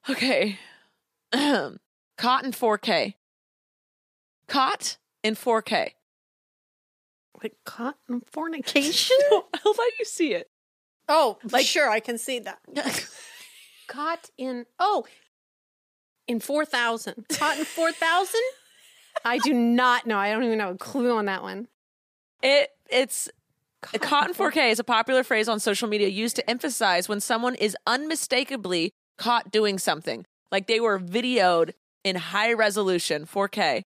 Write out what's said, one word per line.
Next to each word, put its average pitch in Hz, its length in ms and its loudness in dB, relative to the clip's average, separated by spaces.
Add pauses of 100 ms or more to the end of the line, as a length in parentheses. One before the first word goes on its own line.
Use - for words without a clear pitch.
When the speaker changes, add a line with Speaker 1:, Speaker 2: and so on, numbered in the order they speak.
Speaker 1:
Okay. 208 500 0 (380)
<clears throat> - 360 -14
Caught 247 1120 -2
in 262 80 -6
four 214 260 0
K. 175 380 0 (1300)
Caught - 500 0 (260)
in 220 120 0
four 220 280 0
K. - 320 -2 (1500)
Speaker 2:
Like 220 120 -10 (100)
caught 247 320 -10 (120)
in 247 120 -4
fornication? 311 1040 0
Speaker 1:
<laughs> 571 80 6
No, 403 140 6 (220)
I'll 427 100 6
let 466 220 2
you 466 60 -2
see 311 300 -2
it. - 140 -6 (600)
Speaker 2:
Oh, 294 300 4 (120)
Speaker 1:
Like 254 160 4
Speaker 2:
sure, 294 220 2
I 214 120 2
can 233 180 -6
see 254 220 -6
that. - 180 -14 (160)
Speaker 1:
<laughs> 277 340 -4 (800)
Speaker 2:
Caught 320 480 -6
in, 247 300 -8 (120)
oh, 370 260 0 (1200)
in 233 120 -4
four 294 280 -2
thousand. 233 640 -4
Caught 294 280 0
in 311 60 -4
four 330 280 0
thousand? 370 500 0 (840)
I 240 140 0
do 269 160 2
not 240 520 4
know. 220 120 0
I 202 120 0
don't 226 140 0
even 220 160 0
have 185 140 -4
a 190 40 -12
clue 240 380 0
on 214 80 0
that 190 180 -4
one. 196 240 -10 (760)
Speaker 1:
It, 277 280 4 (200)
it's - 380 0 (540)
Speaker 2:
Caught - 200 -6
Speaker 1:
caught 294 220 2
in - 60 -2
Speaker 2:
in 349 40 -6
four 370 160 0
K. 311 100 0
Speaker 1:
four - 60 4
K 226 40 4
is 226 80 2
a 240 60 -4
popular 247 400 2
phrase 220 240 0
on 214 120 0
social 214 280 0
media 208 200 2
used 214 280 -2
to - 140 -2
emphasize 226 580 0
when 208 120 -2
someone 240 340 -2
is 208 220 -2 (100)
unmistakably 247 1040 -2 (240)
caught 226 340 0
doing 208 280 2
something. 156 460 -2 (280)
Like 196 140 0
they 226 120 2
were 214 220 2
videoed 180 720 2 (320)
in 190 120 0
high 190 360 0
resolution, 190 720 0
four 196 240 -2
K. 143 420 0